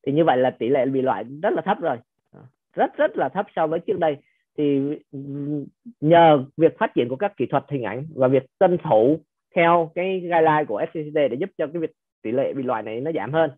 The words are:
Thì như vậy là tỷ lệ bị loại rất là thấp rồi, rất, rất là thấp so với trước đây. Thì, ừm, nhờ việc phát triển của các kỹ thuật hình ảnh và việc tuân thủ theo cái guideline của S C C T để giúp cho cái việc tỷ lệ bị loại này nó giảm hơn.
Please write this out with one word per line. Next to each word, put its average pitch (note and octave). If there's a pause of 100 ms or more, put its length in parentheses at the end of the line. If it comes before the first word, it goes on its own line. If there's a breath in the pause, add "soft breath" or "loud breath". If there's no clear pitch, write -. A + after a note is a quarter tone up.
Thì C#3
như D#3
vậy C#3+
là B2+
tỷ B2
lệ C3+
bị C3+
loại A#2 (200)
rất A3
là -
thấp G3+
rồi, D3+ (760)
rất, B3
rất D4+
là D3+
thấp F#3+ (100)
so D#3+
với E3
trước F#3
đây. D#3 (400)
Thì, C#3+ (300)
ừm, C#3+ (360)
nhờ D#3 (120)
việc D#3
phát A3
triển A#2+
của B2+
các G3+
kỹ B2
thuật C3+
hình C#3
ảnh A2+ (100)
và C3
việc C3 (160)
tuân F3+
thủ A#2+ (360)
theo E3+
cái F#3
guideline D#3+
của A2+
S D#3+
C -
C D3+
T -
để C#3
giúp F3
cho D#3
cái D#3+
việc D#3+ (320)
tỷ A2
lệ C3
bị C3
loại A#2+
này A2
nó D3+
giảm B2
hơn. D#3